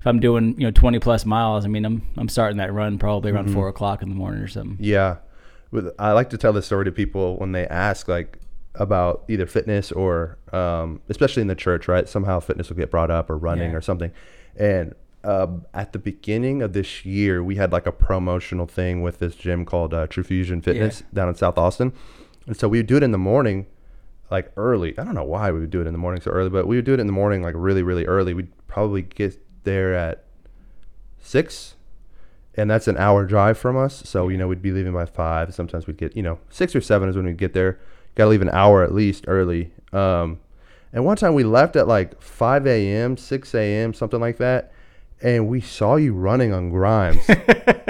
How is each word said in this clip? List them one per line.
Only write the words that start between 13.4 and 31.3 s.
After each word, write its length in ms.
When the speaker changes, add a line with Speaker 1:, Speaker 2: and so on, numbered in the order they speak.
Speaker 1:
Yeah. 60
Speaker 2:
or 40
something. 300
And, 380
um, 520
at 180
the 60
beginning 640
of 100
this 320
year, 400
we 120
had, 160
like, 140
a 60
promotional 760
thing 360
with 160
this 180
gym 300
called, 260
uh, 140
True 180
Fusion 380
Fitness 400
Speaker 1:
Yeah. 120
Speaker 2:
down 140
in 60
South 240
Austin. 340
And 100
so 120
we 100
would 80
do 100
it 80
in 80
the 60
morning, 480
like, 260
early. 420
I 60
don't 100
know 100
why 280
we 80
would 100
do 120
it 40
in 60
the 60
morning 240
so 100
early, 180
but 160
we 100
would 100
do 80
it 60
in 60
the 60
morning, 300
like, 140
really, 260
really 240
early. 280
We'd 160
probably 360
get 360
there 300
at 300
six, 560